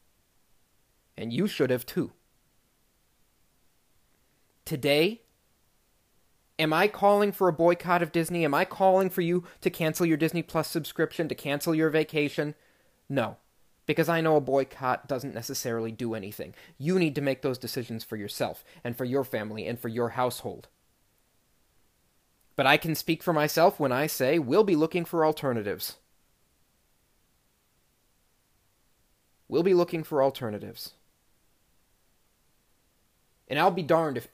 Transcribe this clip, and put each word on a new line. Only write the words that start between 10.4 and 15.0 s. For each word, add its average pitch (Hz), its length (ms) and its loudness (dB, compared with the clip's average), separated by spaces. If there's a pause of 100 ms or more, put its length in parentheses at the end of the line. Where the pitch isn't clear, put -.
Plus 156 260 -4
subscription, 160 600 -4
to 160 60 -6
cancel 147 400 -2
your 160 160 2
vacation? 151 640 -2 (560)
No, 123 280 -2 (480)
because 160 240 2
I 165 100 2
know 160 160 4
a 147 60 4
boycott 131 680 -2